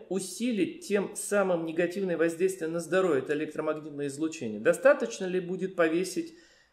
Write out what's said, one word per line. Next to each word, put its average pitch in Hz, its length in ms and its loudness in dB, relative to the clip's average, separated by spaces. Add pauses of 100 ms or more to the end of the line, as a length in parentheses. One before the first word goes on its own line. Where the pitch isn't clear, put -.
усилить 190 800 -2
тем 202 280 0
самым 185 500 0
негативное 175 500 0
воздействие 165 540 2
на 170 100 -2
здоровье, 165 440 2
это 151 100 -2
электромагнитное 151 760 -4
излучение. 135 540 -4
Достаточно 220 640 4
ли 185 160 0
будет 180 340 -4
повесить, 170 580 0 (400)